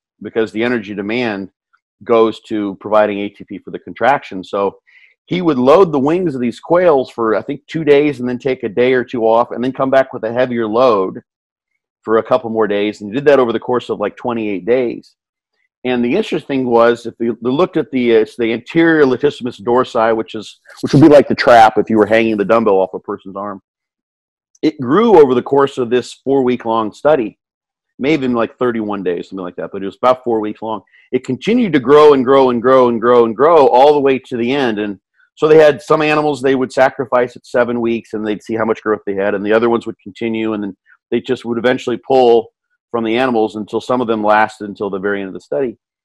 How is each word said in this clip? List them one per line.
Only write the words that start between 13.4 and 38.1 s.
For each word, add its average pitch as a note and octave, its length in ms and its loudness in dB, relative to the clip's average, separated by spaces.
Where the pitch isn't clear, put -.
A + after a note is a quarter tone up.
the A2 80 -2
course B2 280 -4
of, G2+ 120 -6
like, G2+ 160 -6
twenty-eight G#2+ 500 -6
days. A#2+ 480 -2
And B2 200 -2
the A#2+ 100 -2
interesting D3 520 -4
was, A#2 400 2
if A#2 120 -12
you A#2 240 -4
looked D3 340 -2
at D#3 140 -4
the, A#2+ 260 2
uh, A2 40 6
it's A2 160 -4
the A#2 160 -2
anterior D#3+ 520 2
latissimus B2 560 -2
dorsi, A#2 560 0
which A2 180 -8
is, - 260 -14
which - 120 -4
would C#3 100 6
be D#3+ 60 8
like C#3+ 180 8
the - 80 -2
trap A#2 420 6
if G#2 140 -2
you A2 80 2
were G#2 80 4
hanging A2+ 300 0
the G2+ 80 -2
dumbbell G#2+ 340 2
off F#2+ 160 -2
a F2+ 60 -10
person's G2 360 -14
arm. G2 240 -10
It D3 180 -2
grew F3 400 4
over B2+ 140 6
the A#2+ 80 0
course C#3 360 -2
of A#2+ 120 -4
this B2 220 -2
four-week-long A#2 800 -2
study. C#3 460 -2
May C3+ 140 -2
have D3+ 80 0
been, B2+ 120 -2
like, A2+ 260 -2
thirty-one G#2+ 440 -4
days, F2 260 -6
something F#2+ 140 -12
like F2 140 -12
that, E2 160 -10
but G2 100 -10
it G2 40 -8
was F#2 100 -10
about B2+ 280 0
four A2+ 160 -2
weeks G#2+ 220 -10
long. A2 200 -10
It B2+ 140 -4
continued G3+ 480 -2
to D3 80 2
grow D3 340 6
and C3 100 0
grow C3+ 260 4
and A#2 120 -2
grow B2+ 260 4
and A#2 120 -2
grow A#2+ 240 4
and A2 120 -2
grow D3 300 4
all C3 260 4
the D3 80 2
way C3+ 200 0
to - 160 -12
the A#2+ 160 -2
end. B2 260 -2
And G2+ 200 -6
so D#3 140 0
they D#3 100 8
had D3 240 4
some D#3 180 0
animals D3+ 400 -2
they C3+ 140 0
would B2+ 180 -4
sacrifice B2+ 640 0
at - 80 -20
seven A#2+ 360 -2
weeks, A#2 320 -4